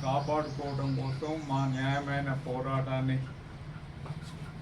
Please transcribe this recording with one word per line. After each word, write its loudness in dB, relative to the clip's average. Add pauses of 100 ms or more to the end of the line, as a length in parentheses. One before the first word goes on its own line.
కాపాడుకోవడం 2
కోసం 0
మా 4
న్యాయమైన 2 (140)
పోరాటాన్ని 2 (1400)